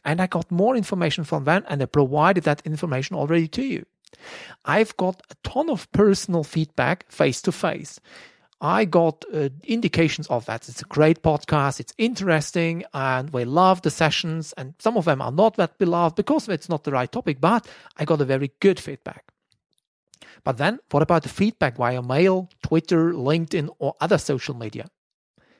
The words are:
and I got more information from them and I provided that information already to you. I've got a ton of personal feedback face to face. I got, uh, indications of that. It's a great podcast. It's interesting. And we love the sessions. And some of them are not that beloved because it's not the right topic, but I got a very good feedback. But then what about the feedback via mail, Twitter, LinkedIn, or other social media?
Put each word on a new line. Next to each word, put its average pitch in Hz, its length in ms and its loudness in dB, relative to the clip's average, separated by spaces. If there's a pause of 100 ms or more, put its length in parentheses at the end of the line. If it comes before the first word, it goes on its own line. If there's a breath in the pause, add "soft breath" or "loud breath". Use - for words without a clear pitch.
and 165 160 0
I 180 60 2
got 170 240 -4
more 202 240 2
information 175 480 -2
from 143 220 -4
them 170 220 2
and 139 140 -4
I 123 60 0
provided 151 560 2
that 147 200 0
information 151 520 -4
already 160 320 0
to 247 160 -6
you. - 240 -6 (760 loud breath)
I've 202 320 2
got 185 340 -2
a - 100 -20
ton 311 260 -4
of 233 260 -4
personal 196 500 2
feedback 156 680 -2
face 139 300 0
to 185 100 0
face. - 480 -6 (600 loud breath)
I 190 260 2
got, 165 460 2
uh, 147 180 -2 (160)
indications 165 640 0
of 120 180 -2
that. 113 200 -8
It's - 140 -14
a - 40 -14
great 156 360 4
podcast. 147 580 0
It's - 200 -16
interesting. 170 920 0
And 135 380 -2
we 123 160 -4
love 180 380 4
the 147 80 2
sessions. 160 600 -2
And 139 260 -14
some 233 180 0
of 160 80 0
them 139 160 2
are 120 100 -4
not 208 260 2
that 185 200 -2
beloved 170 380 0
because 262 340 0
it's 170 180 -6
not 160 160 -4
the 147 80 -4
right 127 200 -2
topic, 165 280 -4
but 196 280 2 (300 loud breath)
I 156 80 -4
got 156 140 2
a 139 60 0
very 135 240 0 (100)
good 196 200 4
feedback. - 520 -16 (1120 loud breath)
But 131 140 -2
then 185 220 0 (100)
what 156 140 2
about 160 180 4
the - 80 -12
feedback 170 480 -2
via 123 240 -2
mail, 180 480 2 (140)
Twitter, 165 500 2
LinkedIn, 156 640 -2
or - 240 -2
other 160 160 4
social 135 380 -4
media? 113 320 -12 (720)